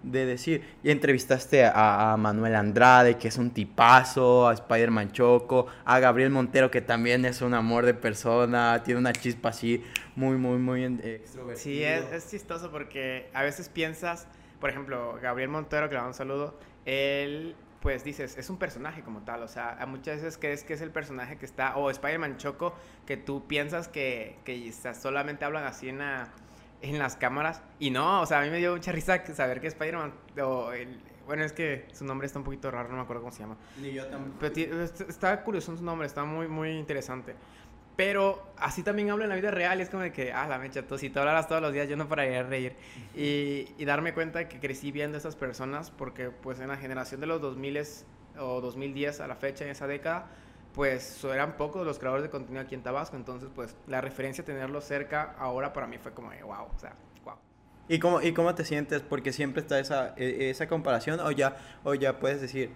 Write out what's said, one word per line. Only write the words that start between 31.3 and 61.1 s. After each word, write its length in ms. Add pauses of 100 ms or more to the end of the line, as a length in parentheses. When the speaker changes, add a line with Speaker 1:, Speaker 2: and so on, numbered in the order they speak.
Speaker 2:
es 100
que 400
su 120
nombre 220
está 120
un 60
poquito 260
raro, 180
no 60
me 60
acuerdo 200
cómo 120
se 60
llama. 180 (240)
Speaker 1:
Ni 120
yo 140
tampoco. 320
Speaker 2:
Pero 140
ti-, 100
est-, 460
está 340
curioso 340
su 60
nombre, 240
está 180
muy, 240
muy 220
interesante. 640 (600)
Pero 480 (140)
así 240
también 300
hablo 120
en 60
la 60
vida 160
real, 260
y 60
es 80
como 100
de 100
que, 220
ah, 140
la 100
mecha, 300
tú, 100
si 140
tú 80
hablaras 280
todos 140
los 120
días, 140
yo 80
no 140
pararía 280
de 120
reír. 260 (220)
Speaker 1:
Ujú. 240
Speaker 2:
Y, 560
y 80
darme 300
cuenta 340
que 100
crecí 320
viendo 240
esas 200
personas, 560
porque, 400
pues, 280
en 100
la 80
generación 440
de 60
los 120
dos 160
miles 520 (320)
o 220
dos 160
mil 180
diez 260
a 60
la 80
fecha, 280
en 60
esa 160
década, 400 (480)
pues, 300
so-, 320
eran 200
pocos 300
los 140
creadores 240
de 80
contenido 320
aquí 100
en 80
Tabasco. 340
Entonces, 380
pues, 220 (100)
la 160
referencia 420
de 100
tenerlo 280
cerca 560
ahora 340
para 140
mí 140
fue 140
como 180
de, 100
"Guau", 340
o 40
sea, 160 (280)
guau. 140 (500)
Speaker 1:
¿Y 120
cómo, 240
y 100
cómo 220
te 100
sientes? 380
Porque 280
siempre 300
está 180
esa, 380
e-, 320
esa 180
comparación, 520